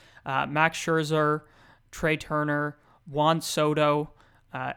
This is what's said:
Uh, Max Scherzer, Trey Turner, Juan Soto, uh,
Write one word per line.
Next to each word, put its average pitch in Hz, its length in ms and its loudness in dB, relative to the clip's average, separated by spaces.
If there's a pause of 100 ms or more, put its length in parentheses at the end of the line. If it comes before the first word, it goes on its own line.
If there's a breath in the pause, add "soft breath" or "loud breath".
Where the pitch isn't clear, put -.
(260 loud breath)
Uh, 135 200 -2
Max 156 320 2
Scherzer, 156 640 0 (480 soft breath)
Trey 160 260 -2
Turner, 147 600 -2 (300 soft breath)
Juan 151 340 2
Soto, 151 720 0 (400 soft breath)
uh, 131 240 -6